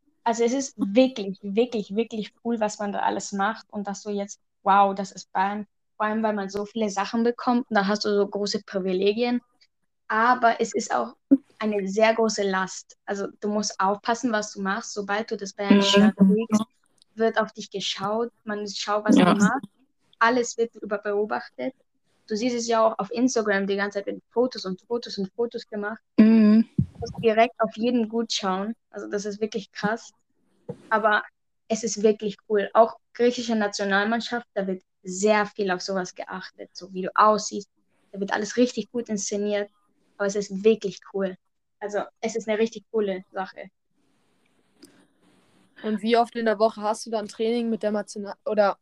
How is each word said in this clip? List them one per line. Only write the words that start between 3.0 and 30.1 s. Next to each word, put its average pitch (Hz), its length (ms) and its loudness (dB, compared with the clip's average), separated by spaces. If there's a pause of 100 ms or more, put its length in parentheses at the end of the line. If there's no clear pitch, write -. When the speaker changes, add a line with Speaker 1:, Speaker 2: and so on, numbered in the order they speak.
Speaker 1:
alles 202 320 -4
macht 202 380 -4
und 208 180 -8
dass 196 140 -8
du 214 80 -10
jetzt, 202 300 -8 (220)
wow, 196 320 4
das 190 180 -6
ist - 200 -18
Bayern. 202 340 -2 (300)
Vor 214 100 -2
allem, 220 160 -2
weil 214 120 0
man 190 140 -4
so 208 160 -8
viele 214 260 -4
Sachen 202 340 -2
bekommt 240 440 0
und 214 80 0
da 196 100 4
hast 208 180 0
du 208 100 0
so 202 120 2
große 202 380 -4
Privilegien. 202 760 0 (680)
Aber 233 520 4
es 220 140 -4
ist 214 200 -4
auch 240 200 -4 (440)
eine 208 300 -2
sehr 220 260 4
große 220 280 0
Last. 190 540 -2 (100)
Also 202 220 -4 (120)
du 208 80 -4
musst 208 320 -2
aufpassen, 208 500 0
was 208 220 -4
du 202 80 -12
machst. 196 320 -4
Sobald 208 380 -4
du 220 60 -6
das 196 180 -10
Bayern-Shirt 202 680 6
Speaker 2:
Mhm. 196 140 8
Speaker 1:
trägst, 220 300 0 (500)
wird 226 260 0
auf 208 120 -2
dich 202 180 -16
geschaut. 208 600 -6 (140)
Man 208 240 -6
schaut, 208 360 -4
was 214 120 4
Speaker 2:
Ja. 185 160 6
Speaker 1:
du 214 80 2
machst. 226 260 0 (520)
Alles 233 400 0
wird 233 160 -2
über-, 208 240 -6
beobachtet. 214 720 -4 (540)
Du 220 100 -4
siehst 240 200 0
es 233 120 -4
ja 226 160 4
auch 220 140 2
auf 196 120 -4
Instagram 214 560 0
die 196 100 -2
ganze 202 220 -4
Zeit, 202 80 -8
wenn 202 140 -8 (100)
Fotos 240 360 -2
und 185 160 -6
Fotos 233 360 -8
und 190 160 -4
Fotos 233 340 -6
gemacht. 208 320 -8 (180)
Speaker 2:
Mhm. 220 580 8
Speaker 1:
Du - 220 -2
musst - 240 -8
direkt 226 380 4
auf 220 160 -2
jeden 233 320 0
gut 233 240 -4
schauen. 196 420 -4 (160)
Also 208 180 -12
das 208 160 -4
ist 208 160 -8
wirklich 220 320 -6
krass. - 400 -6 (800)